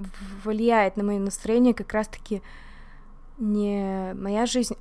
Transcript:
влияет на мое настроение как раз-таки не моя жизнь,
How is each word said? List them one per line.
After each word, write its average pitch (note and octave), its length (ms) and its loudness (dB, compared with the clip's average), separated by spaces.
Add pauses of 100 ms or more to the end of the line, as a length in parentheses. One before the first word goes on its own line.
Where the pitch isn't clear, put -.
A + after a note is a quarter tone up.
(440)
влияет G#3+ 520 4
на G#3 80 0
мое G3+ 160 0
настроение A3 540 4
как - 180 -10
раз-таки G#3+ 500 -4 (960)
не G3+ 760 -2
моя G3+ 320 0
жизнь, A#3+ 340 0